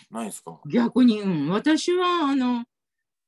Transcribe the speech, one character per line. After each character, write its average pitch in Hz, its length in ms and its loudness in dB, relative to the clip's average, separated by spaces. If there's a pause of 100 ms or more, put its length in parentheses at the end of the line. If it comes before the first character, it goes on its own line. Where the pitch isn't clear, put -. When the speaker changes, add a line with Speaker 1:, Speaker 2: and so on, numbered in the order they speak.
(100)
Speaker 1:
な - 120 -8
い - 40 -6
で - 60 -10
す - 100 -16
か？ 165 240 -18
Speaker 2:
逆 233 380 2
に、 214 160 4
う 196 80 -2
ん。 151 220 0
私 294 440 0
は、 349 340 0
あ 277 60 0
の、 247 300 -2 (640)